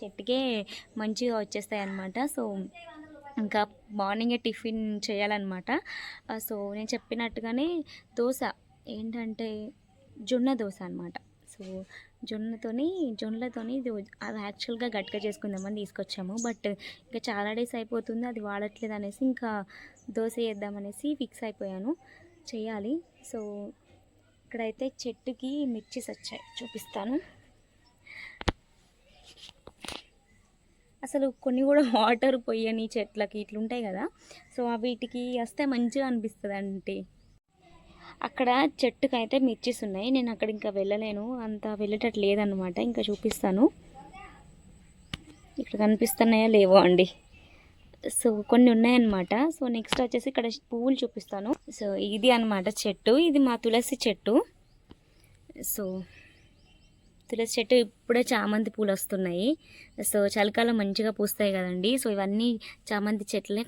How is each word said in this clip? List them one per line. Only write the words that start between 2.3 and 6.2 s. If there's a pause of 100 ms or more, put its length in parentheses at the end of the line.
So, (1000)
ఇంకా (400)
మార్నింగే
టిఫిన్ (260)
చేయాలన్నమాట. (600)